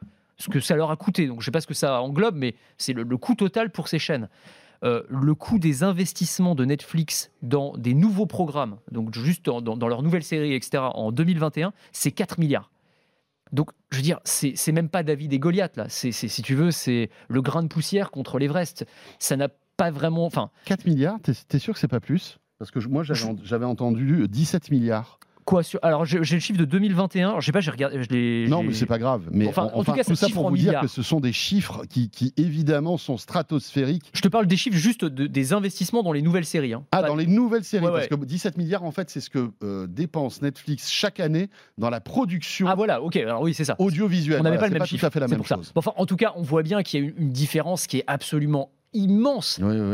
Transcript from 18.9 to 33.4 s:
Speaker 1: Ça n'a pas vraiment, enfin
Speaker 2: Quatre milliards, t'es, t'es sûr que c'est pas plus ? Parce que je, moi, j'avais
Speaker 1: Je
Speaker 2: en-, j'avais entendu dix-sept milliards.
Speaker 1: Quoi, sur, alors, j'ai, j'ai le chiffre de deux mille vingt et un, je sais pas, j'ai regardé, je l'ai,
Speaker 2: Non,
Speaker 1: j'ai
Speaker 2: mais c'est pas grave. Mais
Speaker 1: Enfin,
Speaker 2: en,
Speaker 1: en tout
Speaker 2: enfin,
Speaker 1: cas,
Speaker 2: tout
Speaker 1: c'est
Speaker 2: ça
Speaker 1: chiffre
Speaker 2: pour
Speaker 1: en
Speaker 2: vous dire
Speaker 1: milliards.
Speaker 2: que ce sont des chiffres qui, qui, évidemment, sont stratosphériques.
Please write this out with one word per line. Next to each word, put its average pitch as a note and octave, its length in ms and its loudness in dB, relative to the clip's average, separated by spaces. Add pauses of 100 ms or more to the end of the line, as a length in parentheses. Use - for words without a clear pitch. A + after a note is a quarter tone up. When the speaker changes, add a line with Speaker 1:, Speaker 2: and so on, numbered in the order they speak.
Speaker 1:
Ça - 180 -2
n'a C#3 120 0 (300)
pas F3 120 2
vraiment, E3 380 0
enfin C3+ 240 -2 (140)
Speaker 2:
Quatre F#3+ 200 -2
milliards, E3 380 2
t'es, - 80 2 (160)
t'es - 100 0
sûr - 160 -2
que - 60 -12
c'est - 80 2
pas A#2+ 120 -2
plus ? - 380 -4 (220)
Parce G2+ 100 -12
que - 100 -6
je, A2 100 -4
moi, C#3 120 0
j'avais D3+ 180 -2
Speaker 1:
Je A2+ 60 -2
Speaker 2:
en-, A2 180 -4
j'avais A2+ 220 -2
entendu B2+ 640 2
dix-sept D3+ 420 0
milliards. A#2 480 0 (300)
Speaker 1:
Quoi, F3 160 4
sur, - 180 -6
alors, D#3+ 220 4
j'ai, D#3+ 220 0
j'ai C#3+ 100 2
le E3+ 60 2
chiffre G3 180 0
de E3+ 60 4
deux D3 140 2
mille G3+ 140 2
vingt F#3 220 0
et F#3 60 2
un, F#3+ 180 0
je C#3 60 -4
sais D3+ 80 0
pas, G3+ 80 2
j'ai D3+ 100 -2
regardé, C#3 320 -2
je A2 100 -6
l'ai, A#2+ 360 2
Speaker 2:
Non, D#3+ 140 4
Speaker 1:
j'ai E3 40 0
Speaker 2:
mais C3 60 0
c'est A2 120 0
pas A#2 140 2
grave. A#2+ 220 0 (100)
Mais G#2 160 4
Speaker 1:
Enfin, - 140 0
Speaker 2:
en, - 60 0
Speaker 1:
en - 20 -8
tout A#2 100 -2
Speaker 2:
enfin, - 140 2
Speaker 1:
cas, C4 100 2
Speaker 2:
tout - 60 0
Speaker 1:
c'est E3+ 60 4
Speaker 2:
ça - 120 2
Speaker 1:
chiffre G#3 120 -2
Speaker 2:
pour D#3 80 2
Speaker 1:
en - 20 2
Speaker 2:
vous - 80 2
dire D3 80 4
Speaker 1:
milliards. D3+ 160 4
Speaker 2:
que B2 80 0
ce - 120 -4
sont D3+ 200 0
des B2+ 100 2
chiffres - 580 -2
qui, A#2 200 0
qui, - 260 -2
évidemment, D#3+ 640 2
sont C3+ 200 -4
stratosphériques. D3 960 -2